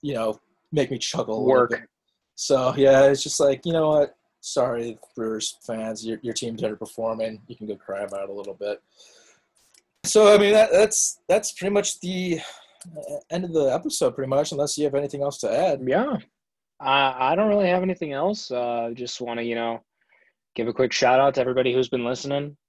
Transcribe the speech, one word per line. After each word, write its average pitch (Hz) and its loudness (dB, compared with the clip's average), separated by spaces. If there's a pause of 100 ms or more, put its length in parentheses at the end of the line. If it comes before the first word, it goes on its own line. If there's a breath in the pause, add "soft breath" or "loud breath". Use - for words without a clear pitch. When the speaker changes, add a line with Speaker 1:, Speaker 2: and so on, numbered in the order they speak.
Speaker 1:
you 143 -6
know, 113 -4 (320)
make 139 0
me 127 -6
chuckle - -6
a 110 -4
little 127 0
Speaker 2:
Work. 123 4
Speaker 1:
bit. 117 -6 (540)
So, 131 0
yeah, 135 8
it's 139 4
just - -6
like, 139 2
you 170 -2
know 160 2
what? 151 2 (240)
Sorry, 120 -4 (180)
Brewers 110 -6
fans, 110 -8
your, 113 -6
your 117 -6
team's 113 -8
underperforming. 110 -6
You 120 -18
can 107 -14
go 104 -8
cry 98 -10
about 98 -8
it 98 -12
a 98 -12
little 101 -12
bit. 101 -8 (1200 soft breath)
So, 214 8
I 208 8
mean, 208 4
that, 214 6
that's, 208 2 (100)
that's 196 2
pretty 196 -6
much 202 -2
the, 180 -4 (580 loud breath)
uh, 143 -10 (120)
end 180 -4
of 170 -10
the 151 4
episode, 131 0
pretty 131 -4
much, 135 0
unless 147 -2
you 147 0
have 139 0
anything 143 -4
else 139 -4
to - -2
add. 147 0
Speaker 2:
Yeah. 202 0 (600)
I, 135 2
I - 2
don't 214 2
really 208 2
have 180 2
anything 175 -4
else. 180 -4
Uh, 120 -4
just 123 -10
wanna, 117 -6
you 117 -4
know, 117 -4 (720)
give 117 -2
a 120 -4
quick 127 2
shout 127 4
out 139 4
to 135 0
everybody 127 0
who's 123 0
been 120 -2
listening. 139 -6 (100)